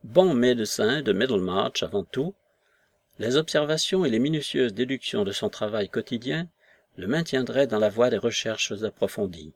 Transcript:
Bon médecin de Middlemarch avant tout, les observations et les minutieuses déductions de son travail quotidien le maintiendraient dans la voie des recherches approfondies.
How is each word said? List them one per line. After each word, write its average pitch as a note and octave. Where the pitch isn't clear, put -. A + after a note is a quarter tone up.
Bon E3
médecin A#2+
de A2
Middlemarch G2
avant F#2+
tout, D#3+
les A#2
observations D#3+
et C3+
les A2
minutieuses C#3
déductions B2
de G2
son G#2
travail G#2+
quotidien C3
le -
maintiendraient C3
dans A2
la G#2+
voie A#2
des A2
recherches A2+
approfondies. F#2